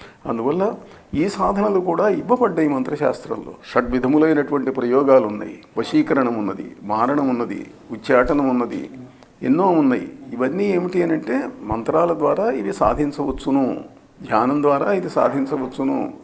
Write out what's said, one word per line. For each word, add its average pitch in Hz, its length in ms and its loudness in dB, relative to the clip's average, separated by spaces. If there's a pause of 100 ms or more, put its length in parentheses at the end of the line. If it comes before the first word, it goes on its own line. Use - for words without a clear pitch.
(260)
అందువల్ల 147 480 -2 (400)
ఈ 160 140 0
సాధనలు 196 520 0
కూడా 175 280 0
ఇవ్వబడ్డాయి 180 600 0
మంత్రశాస్త్రంలో. 135 840 -4 (200)
షడ్విధములైనటువంటి 135 960 2
ప్రయోగాలు 131 560 4
ఉన్నాయి. 104 320 -8 (200)
వశీకరణం 135 560 0
ఉన్నది, 98 480 -6
మారణం 123 460 0
ఉన్నది, 117 380 -4 (260)
ఉచ్చాటనం 131 560 2
ఉన్నది, 120 420 -2 (520)
ఎన్నో 156 240 4
ఉన్నాయి. 135 460 2 (200)
ఇవన్నీ 135 320 0
ఏమిటి 180 380 0
అని 170 100 0
అంటే, - 360 -2 (140)
మంత్రాల 143 520 0
ద్వారా 156 360 0
ఇవి 101 220 -2
సాధించవచ్చును, 135 1080 0 (420)
ధ్యానం 131 400 0
ద్వారా 143 300 2
ఇది 175 180 -2
సాధించవచ్చును 135 1120 -2